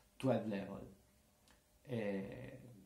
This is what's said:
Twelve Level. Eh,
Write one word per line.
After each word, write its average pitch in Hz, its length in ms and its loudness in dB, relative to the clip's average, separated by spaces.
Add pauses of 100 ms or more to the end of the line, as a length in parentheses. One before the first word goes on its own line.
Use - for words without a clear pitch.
(160)
Twelve 113 300 6
Level. 98 520 -2 (840)
Eh, 104 760 -2 (260)